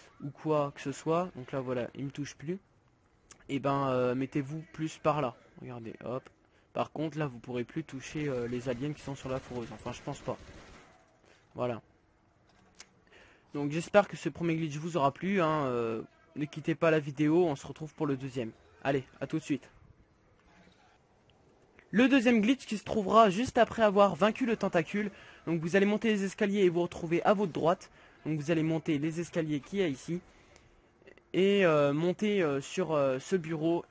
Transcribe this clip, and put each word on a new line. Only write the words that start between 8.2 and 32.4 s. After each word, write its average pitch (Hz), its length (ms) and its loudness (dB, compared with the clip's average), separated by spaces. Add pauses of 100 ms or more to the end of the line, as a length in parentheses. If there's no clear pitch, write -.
euh, 123 180 -2
les 123 220 -4
aliens 131 240 -4
qui - 80 -12
sont 139 160 -8
sur - 120 -12
la 131 120 -4
foreuse, 123 320 -8
enfin - 180 -10
je 117 120 -12
pense 143 180 -10
pas. - 160 -6 (1200)
Voilà. 120 240 -4 (1700)
Donc 147 200 -4
j'espère 180 340 4
que - 100 -12
ce - 120 -6
premier 165 260 -2
glitch 160 220 -4
vous 160 200 -8
aura 139 140 4
plu, 190 300 -2
hein, 156 240 2
euh, 117 380 -2 (340)
ne 147 80 -4
quittez 156 320 -4
pas 165 160 4
la 160 80 4
vidéo, 151 460 2
on 147 100 -2
se - 100 -16
retrouve 151 280 -12
pour 160 120 -4
le 139 100 0
deuxième. 127 360 -6 (320)
Allez, 139 180 0 (180)
à 139 60 -6
tout 160 120 -4
de 151 40 -4
suite. - 260 -4 (2250)
Le 233 160 6
deuxième 240 360 6
glitch 254 240 2
qui 208 120 -4
se - 60 -12
trouvera 208 440 6
juste 220 300 0
après 226 240 4
avoir 202 320 6
vaincu 214 320 0
le 226 80 2
tentacule. 202 560 0 (360)
Donc 165 140 -2
vous 160 140 -2
allez 196 120 6
monter 208 240 2
les 208 120 2
escaliers 202 380 0
et 185 80 6
vous 175 140 2
retrouver 170 420 -2
à 196 80 6
votre 196 180 2
droite. 151 400 0 (340)
Donc 151 140 -2
vous 147 140 -2
allez 160 100 4
monter 160 360 0
les 156 200 -4
escaliers 160 400 -4
qu'il 196 220 -6
y - 20 2
a 180 60 2
ici. 160 320 -6 (1120)
Et, 196 320 4
euh, 147 280 6
monter, 185 500 0